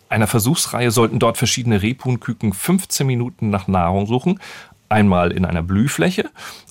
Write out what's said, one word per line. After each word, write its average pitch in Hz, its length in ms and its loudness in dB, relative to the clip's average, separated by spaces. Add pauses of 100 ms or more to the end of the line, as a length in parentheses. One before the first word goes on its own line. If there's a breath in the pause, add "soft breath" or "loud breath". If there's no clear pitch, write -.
(100)
einer 107 160 2
Versuchsreihe 120 640 0
sollten 113 280 2
dort 117 200 2
verschiedene 120 420 0
Rebhuhnküken 117 720 -2
fünfzehn - 540 -2
Minuten 120 420 -2
nach 101 200 -2
Nahrung 95 380 2
suchen. 127 320 0 (500 loud breath)
Einmal 95 420 4
in 92 140 0
einer 85 180 -2
Blühfläche 135 680 0 (420 loud breath)